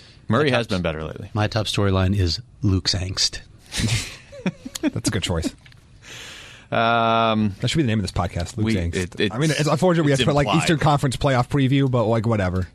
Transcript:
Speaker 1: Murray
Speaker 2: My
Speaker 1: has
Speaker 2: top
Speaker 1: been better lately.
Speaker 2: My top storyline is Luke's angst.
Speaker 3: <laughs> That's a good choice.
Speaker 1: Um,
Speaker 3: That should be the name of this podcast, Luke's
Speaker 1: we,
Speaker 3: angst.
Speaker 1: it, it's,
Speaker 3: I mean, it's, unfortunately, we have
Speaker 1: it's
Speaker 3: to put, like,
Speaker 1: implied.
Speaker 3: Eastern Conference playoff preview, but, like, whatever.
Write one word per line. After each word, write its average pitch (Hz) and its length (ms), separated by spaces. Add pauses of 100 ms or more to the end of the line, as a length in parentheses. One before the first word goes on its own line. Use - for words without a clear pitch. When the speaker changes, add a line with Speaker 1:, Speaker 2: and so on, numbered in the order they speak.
(280)
Speaker 1:
Murray 135 220
Speaker 2:
My 123 80
Speaker 1:
has 117 80
Speaker 2:
top 98 120
Speaker 1:
been 90 40
better 78 220
lately. - 300
Speaker 2:
My 104 140
top 107 200
storyline 95 500
is 90 220 (240)
Luke's 95 320
angst. 92 460 (300)
Speaker 3:
<laughs> - 1080
That's - 280
a - 20
good 95 100
choice. - 320 (1200)
Speaker 1:
Um, 113 880
Speaker 3:
That 127 60
should 139 100
be 160 60
the 127 40
name 110 120
of 101 40
this 90 80
podcast, 87 460
Luke's 110 160
Speaker 1:
we, - 20
Speaker 3:
angst. 85 200
Speaker 1:
it, 90 240
it's, 101 160
Speaker 3:
I - 20
mean, 156 140
it's, 147 160
unfortunately, 165 400
we 143 40
have 135 80
Speaker 1:
it's 120 60
Speaker 3:
to 160 60
put, 143 40
like, 143 120
Speaker 1:
implied. 156 160
Speaker 3:
Eastern 156 160
Conference 143 360
playoff 131 320
preview, 139 420
but, 123 160
like, 113 200
whatever. 92 500